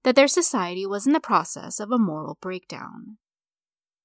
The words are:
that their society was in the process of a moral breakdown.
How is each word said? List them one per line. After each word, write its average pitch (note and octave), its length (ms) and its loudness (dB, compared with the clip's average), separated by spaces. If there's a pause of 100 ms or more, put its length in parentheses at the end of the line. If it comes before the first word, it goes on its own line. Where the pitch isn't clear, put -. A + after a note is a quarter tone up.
that B3 100 4
their C#4 140 8
society F#3+ 580 0
was G3+ 180 -4
in C4+ 80 4
the D#4 60 4
process - 640 -2
of G#3 100 -8
a B3 80 0
moral D#3 420 -2
breakdown. - 760 -12 (880)